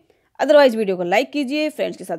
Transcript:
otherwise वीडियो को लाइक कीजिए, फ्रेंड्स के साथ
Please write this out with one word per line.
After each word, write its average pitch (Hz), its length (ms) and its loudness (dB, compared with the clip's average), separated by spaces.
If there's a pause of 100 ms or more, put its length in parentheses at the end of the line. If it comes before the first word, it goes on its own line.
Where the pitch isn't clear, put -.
(420)
otherwise 269 340 4
वीडियो 190 200 -4
को 185 60 -6
लाइक 196 280 0
कीजिए, 294 380 -4
फ्रेंड्स 190 280 -8
के 190 80 -18
साथ 170 140 -10